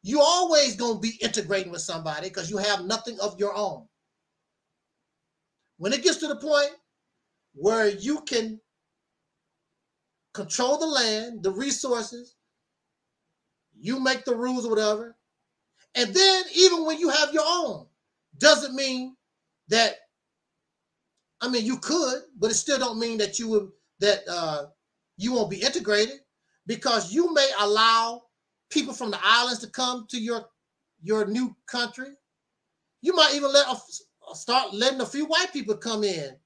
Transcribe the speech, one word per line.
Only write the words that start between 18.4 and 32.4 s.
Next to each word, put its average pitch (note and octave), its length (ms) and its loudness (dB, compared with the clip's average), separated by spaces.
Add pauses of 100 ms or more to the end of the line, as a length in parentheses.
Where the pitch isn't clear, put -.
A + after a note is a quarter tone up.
mean C4 420 -6 (520)
that, A3 400 0 (1300)
I B3 60 -4
mean, A#3+ 180 -2
you B3 120 -2
could, C#4 460 -2 (140)
but G#3+ 140 0
it - 40 -2
still C4+ 240 0
don't A#3 200 -4
mean A#3 180 -4
that G3+ 220 -2
you A3+ 100 -6
would, G#3 220 0 (280)
that, G3 280 2
uh, D#3+ 400 -4 (500)
you A3+ 160 -4
won't G#3+ 160 0
be F#3+ 120 -6
integrated, A3+ 580 0 (460)
because A3 480 -2
you E4 200 2
may C#4 160 4 (100)
allow A3+ 640 4 (460)
people C#4 240 -2
from A3 180 -4
the F3+ 120 -6
islands A#3+ 360 4
to A#3 80 -12
come B3 400 -4
to B3 120 -10
your, A3+ 300 -6 (520)
your G#3 240 0
new A#3 300 -2 (100)
country. B3+ 520 -8 (840)